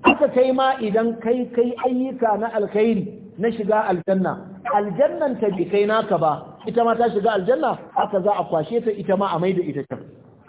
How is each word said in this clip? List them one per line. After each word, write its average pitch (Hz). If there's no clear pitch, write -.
Haka 294
kai 262
ma 262
idan 226
kai, 240
kai 240
ayyuka 247
na 226
alkhairi 208
na 220
shiga 214
aljanna, 180
aljannan 262
ta 214
bai 180
kai 202
naka 214
ba, 156
ita 233
ma 226
ta 233
shiga 208
aljanna, 220
haka 196
za 208
a 175
kwashe 170
ta 220
ita 190
ma 190
a 165
maida 180
ita 143
can. -